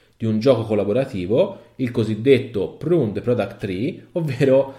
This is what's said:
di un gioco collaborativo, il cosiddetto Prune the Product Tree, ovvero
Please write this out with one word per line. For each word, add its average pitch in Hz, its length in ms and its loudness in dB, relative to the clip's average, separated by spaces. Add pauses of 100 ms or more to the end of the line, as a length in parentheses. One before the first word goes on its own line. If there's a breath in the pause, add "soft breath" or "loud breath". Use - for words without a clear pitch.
(140 soft breath)
di 113 120 -6
un 110 120 0
gioco 113 260 4
collaborativo, 107 960 0 (160 loud breath)
il 127 140 -4
cosiddetto 110 840 0
Prune 147 380 0
the 95 100 -6
Product 107 340 -2
Tree, 101 560 -6
ovvero 135 680 2